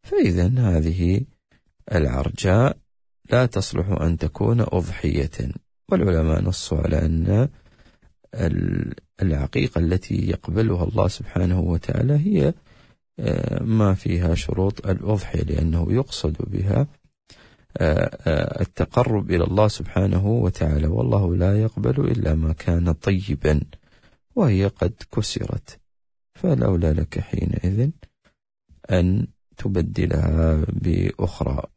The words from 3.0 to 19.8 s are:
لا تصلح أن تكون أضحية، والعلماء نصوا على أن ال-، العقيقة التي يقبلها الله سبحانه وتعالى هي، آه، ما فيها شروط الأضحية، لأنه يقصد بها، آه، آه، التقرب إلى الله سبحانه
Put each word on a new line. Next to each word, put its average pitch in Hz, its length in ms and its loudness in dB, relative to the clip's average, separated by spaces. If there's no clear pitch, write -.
لا 123 160 4
تصلح 98 420 -4
أن 82 300 0
تكون 113 420 0
أضحية، - 720 -2
والعلماء 85 540 2
نصوا - 360 -2
على 80 280 0
أن 95 420 2
ال-، 50 600 -2
العقيقة 71 560 0
التي 87 500 0
يقبلها 92 560 0
الله 95 240 0
سبحانه 90 520 -2
وتعالى 85 520 0
هي، 165 420 2
آه، - 440 -2
ما 107 320 2
فيها 87 400 0
شروط - 520 -2
الأضحية، - 560 -2
لأنه 80 500 0
يقصد 104 480 -2
بها، 98 460 0
آه، 82 340 2
آه، - 340 -2
التقرب 104 680 -2
إلى 87 140 2
الله 101 240 2
سبحانه 98 580 0